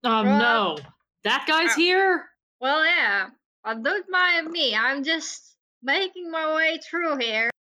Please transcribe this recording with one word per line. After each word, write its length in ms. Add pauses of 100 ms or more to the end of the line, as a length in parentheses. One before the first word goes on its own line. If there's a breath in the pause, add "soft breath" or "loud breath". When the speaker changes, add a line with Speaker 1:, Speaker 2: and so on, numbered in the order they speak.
Speaker 1:
Oh, 180
Speaker 2:
Well, 540
Speaker 1:
no. 0 (480)
That 220
guy's 240
Speaker 2:
uh, 40
Speaker 1:
here? 540 (320)
Speaker 2:
Well, 240
yeah. 420 (360)
But 200
don't 260
mind 420
me. 240
I'm 280
just 520 (260)
making 500
my 240
way 280
through 340
here. 320 (140)